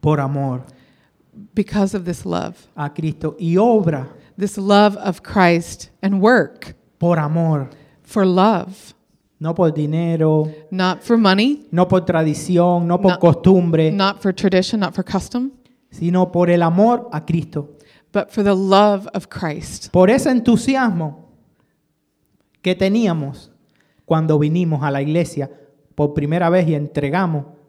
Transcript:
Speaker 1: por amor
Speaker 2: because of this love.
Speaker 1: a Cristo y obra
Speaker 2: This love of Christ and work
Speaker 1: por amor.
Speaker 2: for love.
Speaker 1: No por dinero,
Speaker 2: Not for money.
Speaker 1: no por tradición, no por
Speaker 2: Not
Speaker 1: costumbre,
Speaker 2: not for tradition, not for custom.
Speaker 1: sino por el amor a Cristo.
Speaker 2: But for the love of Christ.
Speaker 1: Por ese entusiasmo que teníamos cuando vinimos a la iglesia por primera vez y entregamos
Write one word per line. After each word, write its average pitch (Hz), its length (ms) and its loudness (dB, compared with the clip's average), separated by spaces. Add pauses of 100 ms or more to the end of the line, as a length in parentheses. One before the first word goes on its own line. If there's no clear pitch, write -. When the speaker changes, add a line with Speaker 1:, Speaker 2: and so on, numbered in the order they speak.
Speaker 1:
por 151 180 2
amor 135 440 -4 (880)
Speaker 2:
because 202 420 -2
of 185 80 -6
this 170 220 -8
love. - 500 -8
Speaker 1:
a 147 180 -6
Cristo 156 460 -6
y 165 160 -2
obra 185 540 2 (280)
Speaker 2:
This 196 200 -6
love 202 400 4
of 196 260 -6
Christ 175 640 0 (120)
and 196 200 -2
work 214 540 0 (240)
Speaker 1:
por 170 200 2
amor. 156 500 -2 (340)
Speaker 2:
for 196 220 -2
love. 185 680 0 (460)
Speaker 1:
No 160 160 -4
por 170 160 2
dinero, 156 800 0 (180)
Speaker 2:
Not 185 340 -4
for 233 140 2
money. 220 540 2
Speaker 1:
no 180 160 2
por 185 140 2
tradición, 170 840 0
no 170 120 0
por 190 120 2
Speaker 2:
Not 180 100 -2
Speaker 1:
costumbre, 170 680 4
Speaker 2:
not 202 300 -2
for 190 120 -2
tradition, 190 480 0
not 165 120 -4
for 185 100 -6
custom. 247 480 -6 (380)
Speaker 1:
sino 180 420 -2
por 175 180 2
el 175 120 4
amor 208 520 2
a 151 120 -8
Cristo. 156 520 -6 (360)
Speaker 2:
But - 160 -2
for 214 140 -4
the 202 100 2
love 196 600 4
of 190 160 -8
Christ. - 640 -10
Speaker 1:
Por 185 160 6
ese 269 200 2
entusiasmo 233 1000 0 (1300)
que 180 140 0
teníamos 180 760 -2 (540)
cuando 160 320 2
vinimos 156 460 0
a 147 80 -2
la 139 100 -2
iglesia 147 480 -4 (460)
por 147 180 0
primera 160 360 -2
vez 175 180 2
y 160 80 0
entregamos 147 680 -4 (240)